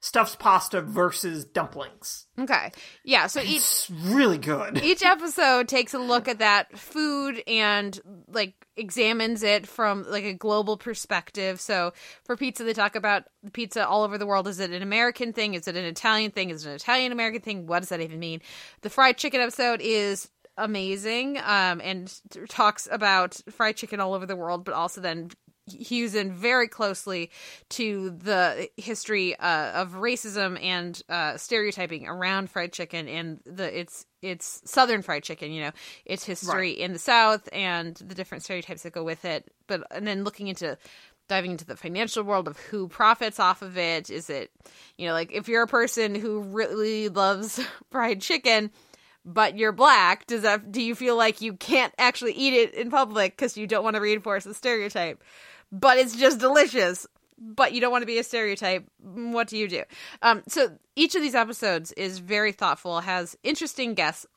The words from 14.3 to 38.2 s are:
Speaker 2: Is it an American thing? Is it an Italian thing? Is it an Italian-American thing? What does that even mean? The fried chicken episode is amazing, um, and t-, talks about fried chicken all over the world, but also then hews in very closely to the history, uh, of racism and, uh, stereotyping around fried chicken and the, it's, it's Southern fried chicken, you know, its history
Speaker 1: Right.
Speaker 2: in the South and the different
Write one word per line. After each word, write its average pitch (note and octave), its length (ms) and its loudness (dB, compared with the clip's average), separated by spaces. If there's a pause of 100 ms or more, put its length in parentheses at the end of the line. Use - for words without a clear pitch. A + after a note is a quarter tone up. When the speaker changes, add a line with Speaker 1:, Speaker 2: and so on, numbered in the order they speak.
Speaker 2:
Is F#3+ 140 -6
it F#3 100 -4
an F3+ 120 -6
American A#3 500 0
thing? G#3+ 220 -2
Is E3+ 120 -10
it F3+ 80 -4
an F3+ 100 -4
Italian G#3+ 460 0
thing? F#3+ 200 -4
Is D#3 140 -10
it D3+ 40 -10
an C#3+ 80 -10
Italian-American A#3+ 640 -2
thing? G3 240 -8
What E3+ 140 0
does F#3 80 -6
that E3+ 120 -4
even D#3+ 200 -8
mean? E3 200 -8 (420)
The G#3 80 -8
fried C4 280 4
chicken C#4 220 0
episode A#3+ 400 0
is G#3 500 -2 (260)
amazing, G#3+ 800 -4
um, F#3 440 0
and F#3 300 -8 (180)
t-, - 160 -18
talks G#3 440 0
about F#3+ 500 2 (100)
fried G#3+ 260 -2
chicken G#3+ 220 -8
all F#3+ 140 -2
over F#3+ 140 -4
the F#3+ 100 -6
world, F3 260 -4
but F#3+ 120 -6
also E3+ 260 -4
then E3+ 300 -6 (360)
hews A#3 480 -4
in G3 200 -2
very A#3 340 2
closely F#3+ 600 -4 (400)
to G3+ 400 -4
the F3 640 0
history, G#3 640 -4
uh, D#3 340 0
of F3 200 -4
racism G3+ 720 -4
and, F3 460 -6
uh, D#3 300 -2
stereotyping F#3+ 680 -4
around F#3 440 -4
fried F3 240 -6
chicken E3 340 -10
and D#3+ 380 -10
the, E3+ 340 -8
it's, - 240 -14 (160)
it's F#3 400 -10 (100)
Southern A#3+ 300 4
fried D3+ 220 -4
chicken, D3+ 280 -12
you D#3 120 -8
know, D3 80 -6 (340)
its F#3 200 -6
history F3+ 480 -4
Speaker 1:
Right. - 60 -8
Speaker 2:
in F3+ 140 -4
the E3+ 60 -8
South A3 560 4
and E3+ 420 -4
the F#3+ 180 -18
different - 300 -12